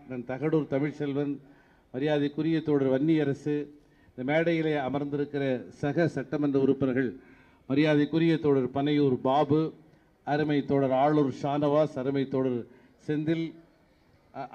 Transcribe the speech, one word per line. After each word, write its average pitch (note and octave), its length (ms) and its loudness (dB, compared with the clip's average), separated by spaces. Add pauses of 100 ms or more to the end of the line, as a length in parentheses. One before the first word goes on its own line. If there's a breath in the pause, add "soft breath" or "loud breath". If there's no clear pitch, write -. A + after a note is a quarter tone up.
நன் B2 200 -10
தகடூர் C#3+ 440 -2
தமிழ்செல்வன், C#3+ 640 -2 (600 soft breath)
மரியாதைக்குரிய D3+ 680 -2
தோழர் C#3+ 340 2
வன்னியரசு, D3 640 0 (520 soft breath)
இந்த - 180 -12
மேடையிலே D#3+ 540 2
அமர்ந்திருக்கிற C#3+ 640 -4 (340)
சக D3 300 2
சட்டமன்ற C#3+ 500 -2
உறுப்பினர்கள், C3 520 2 (580 soft breath)
மரியாதைக்குரிய D3+ 720 2
தோழர் C3+ 360 2
பனையூர் C#3+ 480 2
பாபு, C#3+ 380 2 (640 soft breath)
அருமை D3 380 0
தோழர் C3+ 340 2
ஆளூர் D3 400 2
ஷானவாஸ், D3 600 0
அருமை C#3 300 -2
தோழர் C3 300 -2 (460 soft breath)
செந்தில், D#3 400 -2 (920)
அ-, C3+ 200 -12